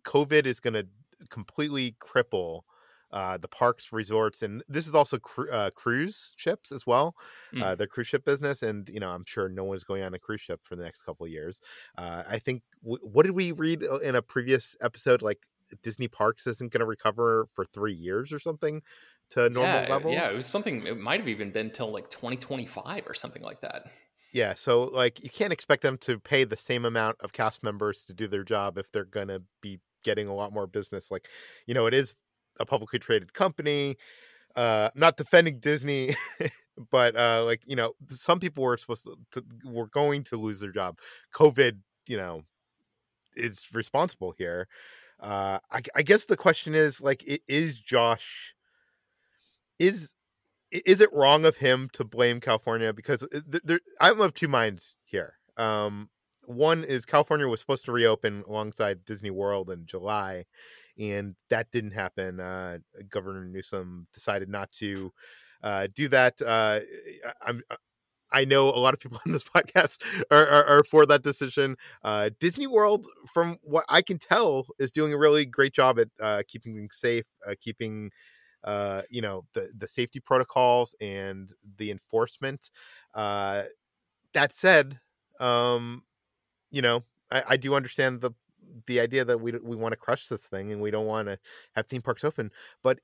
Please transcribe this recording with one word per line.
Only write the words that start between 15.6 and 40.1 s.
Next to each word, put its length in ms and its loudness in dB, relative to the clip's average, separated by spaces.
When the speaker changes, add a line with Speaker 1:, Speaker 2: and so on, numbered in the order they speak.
Speaker 1:
Disney 240 -6
Parks 400 -2
isn't 240 -8
gonna 140 0
recover 680 0
for 120 -6
three 260 -6
years 400 -6
or 80 -10
something 420 -6
to 180 4
normal 340 2
Speaker 2:
Yeah, 60 -4
Speaker 1:
levels. 260 0
Speaker 2:
yeah, 160 0
it 60 -4
was 100 -8
something, 380 -4
it 140 -6
might 220 -2
have 80 -6
even 240 -6
been 180 -4
till, 220 -8
like, 180 -12
twenty 260 -8
twenty-five 680 -10
or 80 -12
something 280 -14
like 180 -16
that. 320 -14
Speaker 1:
Yeah, 220 -2
so, 280 2
like, 400 -2
you 80 -14
can't 220 -2
expect 320 0
them 140 0
to 200 -4
pay 240 0
the 140 -2
same 280 -4
amount 360 -2
of 120 -12
cast 300 -4
members 440 -6
to 60 -20
do 140 -8
their 160 -6
job 340 -2
if 140 -10
they're 140 -4
gonna 340 -10
be 180 -14
getting 240 -2
a 80 -8
lot 180 -8
more 140 -6
business. 460 -10
Like, 160 -10
you 80 -6
know, 120 2
it 80 2
is 220 0
a 60 -4
publicly 340 -4
traded 320 -2
company. 640 -2
Uh, 400 2
not 220 4
defending 420 4
Disney, 560 -2
<laughs> 540 -10
but, 240 4
uh, 280 4
like, 220 -2
you 80 -8
know, 200 -2
some 320 0
people 240 -6
were 140 2
supposed 280 -10
to, 120 -16
to, 120 -10
were 240 -10
going 340 0